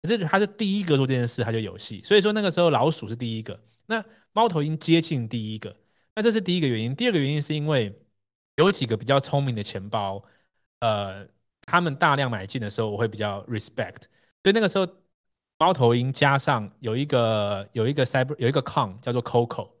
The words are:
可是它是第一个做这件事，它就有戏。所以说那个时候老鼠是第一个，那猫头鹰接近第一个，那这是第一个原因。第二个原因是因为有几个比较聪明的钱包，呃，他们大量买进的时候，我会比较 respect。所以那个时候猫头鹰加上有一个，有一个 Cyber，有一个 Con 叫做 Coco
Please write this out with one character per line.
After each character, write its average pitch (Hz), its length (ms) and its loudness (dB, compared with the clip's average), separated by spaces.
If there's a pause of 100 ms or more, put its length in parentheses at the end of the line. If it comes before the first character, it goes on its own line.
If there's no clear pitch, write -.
可 160 80 -6
是 233 80 2
它 185 200 0
是 208 80 4
第 208 340 -2
一 196 40 -2
个 156 140 2
做 135 100 2
这 131 60 0
件 123 120 0
事， 117 200 -4
它 113 60 -4
就 113 80 -2
有 95 180 -8
戏。 104 260 -12
所 208 140 4
以 - 20 8
说 208 140 2
那 214 80 0
个 190 100 0
时 175 80 -2
候 175 100 6
老 139 220 2
鼠 113 160 -6
是 113 80 -6
第 113 240 -6
一 - 20 -8
个， 104 160 -12 (280)
那 220 180 -4 (300)
猫 226 160 4
头 165 120 0
鹰 156 160 -2
接 165 220 4
近 131 300 -2
第 110 260 -6
一 - 20 -10
个， - 160 -12 (400)
那 214 80 -4
这 233 80 4
是 220 120 2
第 180 160 0
一 - 20 2
个 151 80 2
原 117 100 2
因。 117 160 -2
第 233 140 -2
二 233 60 2
个 170 40 2
原 139 160 2
因 151 80 0
是 151 140 -4
因 147 100 -4
为 123 320 0 (600)
有 170 120 6
几 170 160 -2
个 113 120 -2
比 110 80 -10
较 139 160 4
聪 143 200 -2
明 127 140 -2
的 104 80 -6
钱 101 260 -8
包， 98 320 -4 (600)
呃， 101 440 -2 (360)
他 - 180 2
们 160 160 -2
大 143 220 4
量 135 120 0
买 98 160 -6
进 123 160 -8
的 104 80 -4
时 117 120 -4
候， 110 80 -2
我 101 80 -6
会 113 100 0
比 101 100 -6
较 101 260 -4
respect。 107 580 -8 (420)
所 196 60 4
以 - 20 4
那 226 80 2
个 208 80 2
时 196 100 0
候 185 80 2 (720)
猫 170 140 4
头 123 240 4
鹰 127 160 0
加 139 260 4
上 113 320 -2 (100)
有 117 180 -4
一 143 80 -2
个， 107 680 0
有 113 160 0
一 143 60 0
个 135 120 2
Cyber， 131 320 0
有 120 120 0
一 - 20 0
个 139 100 0
Con 113 380 -4
叫 120 140 -6
做 123 100 -2
Coco 120 460 -2 (100)